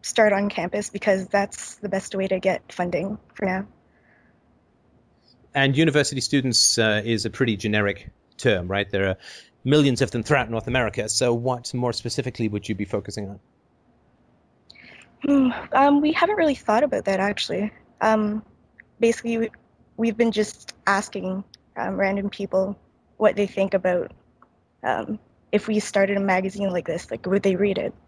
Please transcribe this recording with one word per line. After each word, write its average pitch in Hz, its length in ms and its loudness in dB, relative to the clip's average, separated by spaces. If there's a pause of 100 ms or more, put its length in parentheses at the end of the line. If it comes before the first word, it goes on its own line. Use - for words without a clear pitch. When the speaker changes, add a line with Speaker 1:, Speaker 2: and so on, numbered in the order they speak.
Speaker 1:
start 214 300 4
on 202 160 2
campus 196 420 -4
because 190 380 0
that's - 480 -4
the 202 140 -8
best 190 260 -4
way 190 120 -2
to 190 120 0
get - 320 -2
funding 180 460 -4 (160)
for - 120 -6
now. 190 220 -2 (1900)
Speaker 2:
And 139 220 4
university 143 460 2
students, - 560 2
uh, 107 260 2
is 113 220 0
a 110 40 -2
pretty 117 280 0
generic 104 520 0 (280)
term, 95 300 2
right? 98 220 -2
There 98 200 0
are 92 80 -2 (460)
millions 135 380 4
of 127 100 0
them 117 120 -4
throughout 127 260 0
North 113 180 -6
America. 120 400 -2
So 123 260 0
what 120 400 -4
more 123 200 -2
specifically 120 540 -4
would 104 200 -6
you 110 80 -4
be 101 100 -6
focusing 101 440 -8
on? 101 100 -16 (1800)
Speaker 1:
Hmm, 277 280 4 (200)
um, 285 300 6
we 302 100 2
haven't 370 240 2
really 311 200 2
thought 226 280 2
about 226 220 -2
that, 190 140 0
actually. 202 520 -2 (300)
Um, 214 420 2 (560)
basically, 233 380 2
we, 226 120 -2 (460)
we've 226 220 0
been 233 140 4
just - 420 -4 (140)
asking, 196 560 -2 (340)
um, 190 200 -4
random 196 340 0
people 196 460 -2 (400)
what 214 180 4
they 202 100 0
think 196 300 -2
about, 180 360 0 (720)
um, 127 360 -4 (320)
if 208 160 0
we 214 120 0
started 196 380 0
a - 20 0
magazine 190 520 0
like 175 160 -4
this, 170 240 -6
like, - 160 -10
would 190 160 0
they 190 120 2
read 196 220 0
it? - 160 -4 (140)